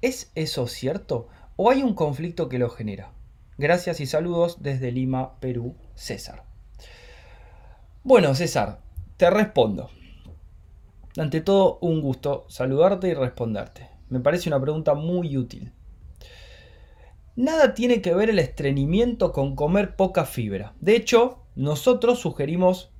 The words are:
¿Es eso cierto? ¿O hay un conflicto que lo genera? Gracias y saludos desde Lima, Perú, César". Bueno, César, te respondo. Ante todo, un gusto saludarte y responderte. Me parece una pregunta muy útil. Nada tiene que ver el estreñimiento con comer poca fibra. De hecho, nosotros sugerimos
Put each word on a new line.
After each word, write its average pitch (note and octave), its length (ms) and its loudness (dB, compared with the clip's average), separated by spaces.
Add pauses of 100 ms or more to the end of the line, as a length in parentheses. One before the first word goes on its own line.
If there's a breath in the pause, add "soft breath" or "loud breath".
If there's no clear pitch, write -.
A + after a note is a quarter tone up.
¿Es B3+ 360 -4
eso D3 320 -4
cierto? B2+ 580 -6 (300 soft breath)
¿O G#3 140 4
hay C4+ 120 4
un A#3+ 120 0
conflicto D#3+ 540 -4
que B2+ 120 -2
lo A#2+ 100 0
genera? G2 400 -10 (460)
Gracias E3+ 420 0
y D3 80 -6
saludos E3+ 560 -2
desde C3 300 -4
Lima, C3 480 -4
Perú, B2 340 -6 (220)
César". - 480 -12 (1600 soft breath)
Bueno, G#3 320 6
César, A#2 420 -2 (380)
te F3 120 6
respondo. B2+ 640 2 (1300 soft breath)
Ante D#3 240 -2
todo, F#3+ 400 4
un E3 200 0
gusto C#3 480 -4
saludarte F3 600 2
y E3 60 0
responderte. A#2 720 -6 (200)
Me B2+ 120 -4
parece D#3+ 280 0
una C#3+ 120 0
pregunta D3+ 340 0
muy D#3+ 420 -4
útil. B2 360 -8 (1600 soft breath)
Nada D4 400 2
tiene A#3+ 260 2
que F3 140 0
ver G#3+ 160 2
el G#3 80 2
estreñimiento D#3+ 960 0
con C#3 240 -2
comer F#3 400 0
poca F#3 280 0
fibra. G#2 560 -6
De G3 140 4
hecho, A#3+ 480 2 (140)
nosotros A#3+ 640 2
sugerimos F3 800 0